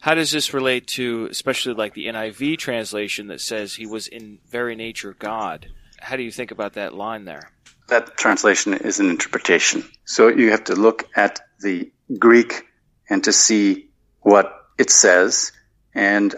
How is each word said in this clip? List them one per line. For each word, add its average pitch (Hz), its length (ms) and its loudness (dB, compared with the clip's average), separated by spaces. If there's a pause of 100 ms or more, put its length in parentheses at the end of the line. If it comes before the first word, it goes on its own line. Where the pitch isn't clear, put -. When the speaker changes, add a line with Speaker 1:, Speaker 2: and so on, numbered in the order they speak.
Speaker 1:
how 156 140 0
does 156 160 -2
this 147 240 -4
relate 131 320 -2
to, 117 420 -6
especially, 127 460 -6
like, 107 180 -4
the 107 140 -10
N 113 80 -8
I 110 160 -8
V 143 260 -4
translation 107 720 -6
that 80 140 -12
says 107 340 -8
he 113 100 -14
was 107 220 -10
in 107 320 -20 (100)
very 120 260 -6
nature 110 440 -14
God? 104 480 -8 (320)
How - 160 -12
do 131 80 -6
you 113 80 -10
think 123 180 -12
about 104 240 -10
that 101 220 -10
line 104 300 -10
there? 76 260 -18 (380)
Speaker 2:
That - 280 0
translation 101 560 2
is 98 260 -4
an 95 120 2
interpretation. - 720 0 (220)
So 113 240 4
you 117 200 4
have 110 140 2
to - 100 -2
look 110 420 2
at 101 260 0 (180)
the 95 320 -6 (260)
Greek 120 480 4 (420)
and 95 180 -2
to 110 60 0
see 101 580 2 (320)
what 101 300 6 (280)
it 127 100 2
says. 92 640 4 (460)
And 101 400 2